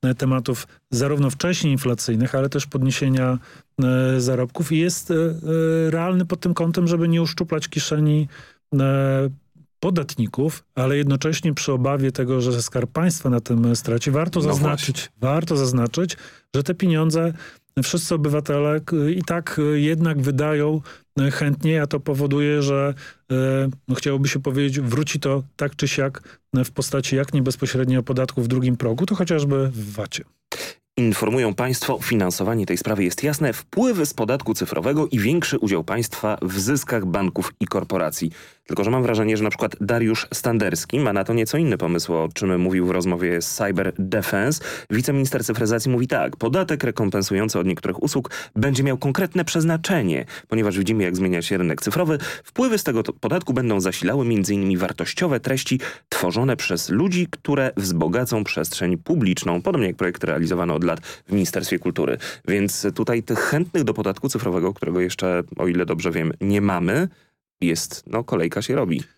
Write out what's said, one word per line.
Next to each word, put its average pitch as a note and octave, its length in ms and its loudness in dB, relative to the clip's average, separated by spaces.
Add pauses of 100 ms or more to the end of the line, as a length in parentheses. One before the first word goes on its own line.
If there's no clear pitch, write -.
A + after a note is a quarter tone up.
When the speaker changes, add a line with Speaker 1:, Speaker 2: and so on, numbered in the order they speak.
Speaker 1:
e, B2+ 120 2
tematów C3 520 0 (240)
zarówno C#3 380 2
wcześniej E3 440 0
inflacyjnych, B2 600 0
ale C3+ 140 2
też C#3 180 -4
podniesienia, C3 680 2 (460)
e, B2+ 380 2
zarobków B2+ 500 0
i D#3+ 60 2
jest, E3+ 340 0
e, E3 40 2
e, D#3+ 760 2
realny F3+ 340 2
pod F3 140 -4
tym F3+ 140 0
kątem, E3+ 340 2
żeby E3+ 200 2
nie E3 140 4
uszczuplać D#3+ 460 -2
kieszeni, D3+ 600 2 (520)
e, C3+ 500 2 (500)
podatników, D3+ 840 -2 (120)
ale C3+ 220 2
jednocześnie D3 560 0
przy C#3+ 200 -2
obawie C3+ 380 2
tego, C3 300 0
że A#2+ 200 2
Skarb A#2+ 300 -2
Państwa E3 380 0
na A#2+ 100 4
tym A#2 360 2
straci, A#2 360 0
warto E3 280 0
Speaker 2:
No D3 60 2
Speaker 1:
zaznaczyć, D3 500 0
Speaker 2:
właśnie. - 160 -10 (100)
Speaker 1:
warto D#3 360 0
zaznaczyć, B2+ 600 0 (380)
że C#3 80 2
te F3+ 120 -2
pieniądze E3 580 2 (500)
wszyscy F3 320 -2
obywatele D3 680 0
k-, D#3+ 140 -4 (200)
i F#3 80 -2
tak, E3+ 360 -4
e, D3+ 200 2
jednak D#3 420 2
wydają, D3 600 0 (380)
e, C#3 120 4
chętnie, D3+ 500 0
a C#3+ 60 -2
to D3 120 -2
powoduje, D3 640 2
że, C#3 320 2 (380)
e, C3 40 0 (520)
no B2+ 80 2
chciałoby C#3 320 0
się - 120 0
powiedzieć, C#3 400 0
wróci C#3+ 400 0
to C3+ 240 0 (120)
tak C#3+ 200 -4
czy C#3+ 120 -2
siak, - 520 -4 (180)
e, B2+ 60 4
w - 80 -4
postaci C3+ 440 -2
jak C3+ 180 0
nie C#3+ 80 2
bezpośrednio B2+ 600 0
podatku C3 380 -2
w A#2 60 0
drugim B2+ 300 2
progu, B2 280 0
to G#3 100 0
chociażby C#3+ 580 2
w G#2 200 -8
vacie. G2+ 300 -8 (760)
Speaker 2:
Informują A2+ 560 2
państwo, B2+ 480 -2
finansowanie G2+ 640 0
tej F2+ 120 0
sprawy G2+ 260 0
jest F2+ 200 -2
jasne. C#3+ 300 0
Wpływy G#3+ 520 0
z C#3+ 80 -4
podatku A#2 400 -2
cyfrowego C#3 540 0
i A#2 120 0
większy C#3+ 400 2
udział F#2+ 240 2
państwa G#2+ 580 -2
w F#2 180 -2
zyskach A2+ 460 0
banków F#2 540 -2
i G2+ 60 0
korporacji. E2 680 -2 (360)
Tylko - 160 -2
że G#2+ 80 2
mam B2+ 120 2
wrażenie, A2 340 2
że G#2+ 60 0
na G#2+ 60 2
przykład G#2 320 -4
Dariusz A2+ 520 0
Standerski G#2+ 640 0
ma A#2+ 140 0
na G2 100 0
to A2+ 100 -2
nieco A#2 240 0
inny D3 200 2
pomysł, E2+ 360 0
o D#2+ 200 0
czym F#2 280 0
mówił F2+ 260 2
w - 20 2
rozmowie F2+ 520 0
z - 140 -4
Cyber G2 440 0
Defense. G#2 640 0 (260)
Wiceminister C3 560 0
cyfryzacji A#2 460 0
mówi B2 160 2
tak: F2+ 300 -2
"Podatek D#3 460 0
rekompensujący G#2 760 0
od F2+ 80 2
niektórych F2+ 360 -2
usług C#3 260 -2 (260)
będzie C3+ 280 2
miał C3+ 140 2
konkretne E3+ 480 0
przeznaczenie, D#3+ 800 0 (220)
ponieważ G#2 300 0
widzimy, G2+ 260 2
jak F2+ 120 0
zmienia F2+ 260 2
się F#2+ 160 -2
rynek F2 240 0
cyfrowy. D#3 360 0 (260)
Wpływy A#3+ 340 0
z G3+ 60 -2
tego A2+ 200 0
to-, - 100 -4
podatku A2 400 -2
będą A#2 260 2
zasilały F#2+ 460 0
między G#2 280 2
innymi G2 240 2
wartościowe G2 600 -2
treści C3 400 -2 (300)
tworzone A#2 480 0
przez - 320 -4
ludzi, F3+ 420 2
które C#3 460 0
wzbogacą G2 640 0
przestrzeń F2 540 -2
publiczną", F#2 640 0
podobnie D#3 260 0
jak E2+ 80 -2
projekt F2+ 280 -2
realizowany E2+ 500 0
od D#2+ 100 0
lat E2 160 0 (280)
w - 40 -4
Ministerstwie F#2+ 480 0
Kultury. D2+ 380 -2 (300)
Więc G2+ 480 0
tutaj A#2 280 0
tych A2+ 160 -2
chętnych E3+ 440 0
do - 100 0
podatku G2+ 360 -2
cyfrowego, F#2 440 0
którego F2+ 260 -2
jeszcze, F2+ 440 0 (140)
o F2+ 100 0
ile F2 180 2
dobrze E2+ 260 -2
wiem, D#2+ 200 0 (100)
nie G2+ 200 2
mamy, G2+ 460 0 (540)
jest, E2 460 -2
no, A2+ 160 -4
kolejka F2 380 -2
się B2 140 -2
robi. F2+ 280 -2 (140)